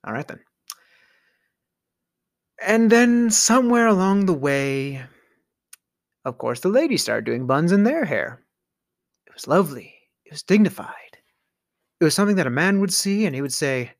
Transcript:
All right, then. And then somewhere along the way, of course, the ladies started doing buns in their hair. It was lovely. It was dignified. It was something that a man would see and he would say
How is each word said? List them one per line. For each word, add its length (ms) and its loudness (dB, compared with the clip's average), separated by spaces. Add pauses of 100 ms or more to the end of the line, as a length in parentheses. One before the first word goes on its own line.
All 60 -10
right, 160 -8
then. 100 -16 (2250)
And 280 4
then 400 4
somewhere 560 2
along 400 2
the 80 2
way, 680 -4 (1200)
of 140 -8
course, 220 -6
the 80 -2
ladies 340 0
started 220 -4
doing 220 -4
buns 260 2
in 120 4
their 200 0
hair. 380 -6 (840)
It 60 -20
was 140 -18
lovely. 480 -2 (300)
It 80 -20
was 100 -16
dignified. 760 -2 (840)
It 40 2
was 100 2
something 220 0
that 100 0
a 40 -4
man 300 0
would 120 -2
see 320 -2
and 100 -4
he 80 -6
would 100 -6
say 480 -4